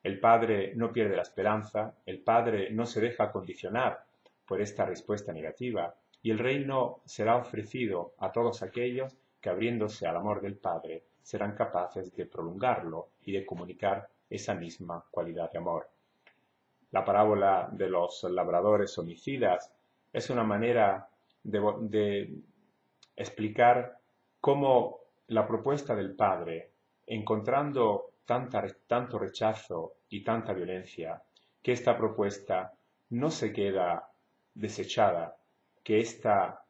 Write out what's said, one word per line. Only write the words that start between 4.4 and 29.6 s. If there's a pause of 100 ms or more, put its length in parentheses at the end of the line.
por
esta
respuesta
negativa, (300)
y
el
reino
será
ofrecido
a
todos
aquellos (240)
que,
abriéndose
al
amor
del
Padre, (180)
serán
capaces
de
prolongarlo (120)
y
de
comunicar (180)
esa
misma
cualidad
de
amor. (1040)
La
parábola
de
los
labradores
homicidas (400)
es
una
manera (360)
de, (200)
de (840)
explicar (420)
cómo (280)
la
propuesta
del
Padre, (340)
encontrando (120)
tanta
re-, (100)
tanto
rechazo (160)